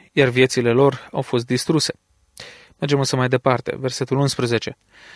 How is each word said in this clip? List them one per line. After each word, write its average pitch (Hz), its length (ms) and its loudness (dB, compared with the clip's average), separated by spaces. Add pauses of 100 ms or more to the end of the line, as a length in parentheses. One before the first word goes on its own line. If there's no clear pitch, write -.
(120)
iar 135 160 4
viețile 123 440 2
lor 135 400 2
au 147 100 -4
fost 120 240 -4
distruse. - 480 -2 (840)
Mergem 143 200 0
însă 135 180 -2
mai 127 120 0
departe, 127 500 0
versetul 131 400 -4
unsprezece. 120 580 -2 (400)